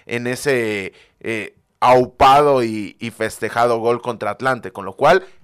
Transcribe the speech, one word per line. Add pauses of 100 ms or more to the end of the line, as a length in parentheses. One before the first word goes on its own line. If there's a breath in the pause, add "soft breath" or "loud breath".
en
ese, (260 soft breath)
eh, (240)
aupado
y,
y
festejado
gol
contra
Atlante,
con
lo
cual (180)